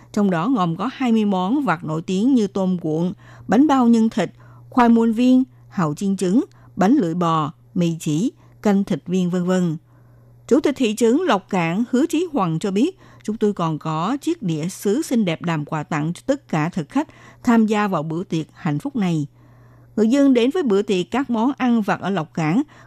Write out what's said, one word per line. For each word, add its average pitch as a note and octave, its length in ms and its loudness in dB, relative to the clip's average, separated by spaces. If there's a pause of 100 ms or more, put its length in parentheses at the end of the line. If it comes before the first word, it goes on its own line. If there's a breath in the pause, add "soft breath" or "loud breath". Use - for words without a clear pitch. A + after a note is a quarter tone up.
(120 soft breath)
trong G3+ 180 2
đó E3+ 180 0
gồm F3+ 280 0
có G3+ 160 -6
hai B3 200 -2
mươi A3 120 2
món G3+ 400 0
vặt F3 200 -2
nổi D#3 180 -6
tiếng G3+ 320 0
như A3 120 2
tôm F#3 320 -2
cuộn, E3+ 340 -4 (360 loud breath)
bánh C4 180 4
bao C4 220 4
nhân A3+ 200 4
thịt, F3+ 220 -4 (400 soft breath)
khoai A#3+ 180 4
môn A#3 240 4
viên, B3+ 320 4 (240 soft breath)
hàu D3+ 260 -2
chiên G3 220 -4
trứng, G3+ 280 2 (320 soft breath)
bánh F#3 160 2
lưỡi F#3 220 2
bò, D#3+ 380 -2 (220)
mì E3+ 260 0
chỉ, E3 320 -2 (300 soft breath)
canh G3+ 220 2
thịt F#3 220 -4
viên, F3+ 240 0
vân F3+ 140 -2
vân. F3+ 320 0 (720 soft breath)
Chủ D4 120 4
tịch D4 180 0
thị G#3+ 180 0
trấn A#3+ 300 2
Lộc G#3+ 240 0
Cạn F3 400 -2
Hứa C4 160 2
Chí E4+ 260 -2
Hoàng F3+ 260 -2
cho G3+ 120 -4
biết, A#3 280 0 (260 soft breath)
"Chúng G#3+ 120 -6
tôi G#3 160 0
còn D#3+ 260 -4
có D#3+ 380 -4
chiếc D#4+ 260 -4
đĩa E3 260 -4
sứ G#3+ 340 -2
xinh A#3+ 220 0
đẹp E3 180 -4
làm E3 220 -4
quà D3+ 180 -6
tặng D#3 300 -4
cho - 140 -14
tất C#4 220 -4
cả D#3 200 -2
thực E3 200 -8
khách D4 200 -4 (340 loud breath)
tham A3+ 240 4
gia G#3 220 0
vào E3+ 140 -2
bữa D#3+ 220 -6
tiệc D#3+ 280 -4
hạnh D3 260 -4
phúc C#4 180 -8
này." E3+ 300 -2 (720 soft breath)
Người A3 120 2
dân C#4 260 4
đến A#3 160 2
với F4+ 120 0
bữa G3+ 200 2
tiệc F#3 280 -2
các C4 200 -2
món A#3+ 280 0
ăn A#3 240 2
vặt F#3+ 180 -4
ở F3 100 -4
Lộc E3 240 -4
Cạn E3+ 280 0 (240 loud breath)